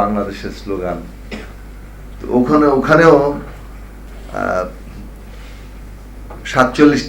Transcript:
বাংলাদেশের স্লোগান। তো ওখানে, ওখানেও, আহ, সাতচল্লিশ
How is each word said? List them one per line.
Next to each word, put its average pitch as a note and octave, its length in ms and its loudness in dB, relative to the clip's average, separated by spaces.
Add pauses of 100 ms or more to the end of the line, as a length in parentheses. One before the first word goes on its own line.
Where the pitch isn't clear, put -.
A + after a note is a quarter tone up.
বাংলাদেশের G2+ 600 -2
স্লোগান। F2+ 360 -4 (1200)
তো - 60 -10 (140)
ওখানে, D3+ 260 4 (140)
ওখানেও, D#3 360 8 (1200)
আহ, F#2 260 -2 (1900)
সাতচল্লিশ C3+ 580 6